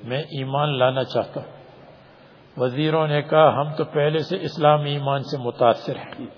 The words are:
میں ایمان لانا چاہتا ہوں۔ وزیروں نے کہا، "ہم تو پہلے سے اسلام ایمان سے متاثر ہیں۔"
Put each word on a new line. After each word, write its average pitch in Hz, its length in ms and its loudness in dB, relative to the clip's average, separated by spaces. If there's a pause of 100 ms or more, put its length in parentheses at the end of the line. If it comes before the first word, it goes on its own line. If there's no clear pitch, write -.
میں 123 160 -6
ایمان 139 600 -2
لانا 131 240 2
چاہتا - 380 -4
ہوں۔ - 100 -16 (1040)
وزیروں 151 500 0
نے 147 140 0
کہا، 151 400 4
"ہم 151 120 -4
تو 156 100 -4
پہلے 151 360 0
سے - 220 -4
اسلام 147 400 2
ایمان 139 420 -2
سے 143 140 -6
متاثر 120 580 0
ہیں۔" - 300 -14 (120)